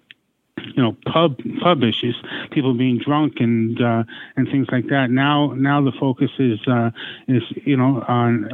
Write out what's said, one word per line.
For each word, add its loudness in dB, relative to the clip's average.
you 2
know, 0
pub, 0
pub 2
issues, 0
people 0
being 2
drunk 0
and, 2
uh, 2
and 0
things 0
like 0
that. 2
Now, 2
now 2
the 2
focus -2
is, 0
uh, 2
is, 2
you 2
know, 2
on, 2